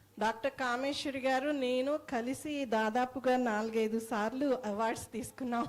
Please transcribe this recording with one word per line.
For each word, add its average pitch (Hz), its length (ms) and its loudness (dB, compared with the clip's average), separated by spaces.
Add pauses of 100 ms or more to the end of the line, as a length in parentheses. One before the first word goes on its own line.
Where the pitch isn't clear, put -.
(180)
డాక్టర్ 226 340 0
కామేశ్వరి 269 680 -2
గారు 262 300 2
నేను 262 480 2 (120)
కలిసి 269 540 -2
దాదాపుగా 247 720 2
నాలుగైదు 220 600 2
సార్లు 247 680 0
అవార్డ్స్ 214 480 -2
తీసుకున్నాం. 247 560 -4